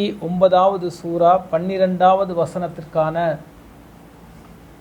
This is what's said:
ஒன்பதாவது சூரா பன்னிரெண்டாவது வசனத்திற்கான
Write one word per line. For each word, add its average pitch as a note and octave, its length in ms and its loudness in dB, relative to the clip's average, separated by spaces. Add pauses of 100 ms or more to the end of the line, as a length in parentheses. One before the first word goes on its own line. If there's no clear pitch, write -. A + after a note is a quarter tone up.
(200)
ஒன்பதாவது F3+ 720 2
சூரா E3+ 420 0 (160)
பன்னிரெண்டாவது F#3 840 0
வசனத்திற்கான D#3+ 840 -4 (1600)